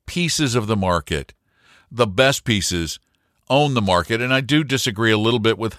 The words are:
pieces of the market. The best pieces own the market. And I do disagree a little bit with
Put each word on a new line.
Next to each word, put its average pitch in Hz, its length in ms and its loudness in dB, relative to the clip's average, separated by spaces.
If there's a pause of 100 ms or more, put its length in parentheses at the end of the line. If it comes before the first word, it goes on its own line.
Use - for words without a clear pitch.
pieces 156 500 -2
of 110 120 0
the 110 100 0
market. 87 560 -2 (580)
The 113 160 2
best 131 380 0
pieces 90 540 -2 (500)
own 143 240 2
the 120 80 0
market. 95 400 0
And 127 120 -2
I 131 60 2
do 143 240 0
disagree 117 480 0
a 107 60 4
little 113 240 2
bit 110 160 2
with 107 220 -6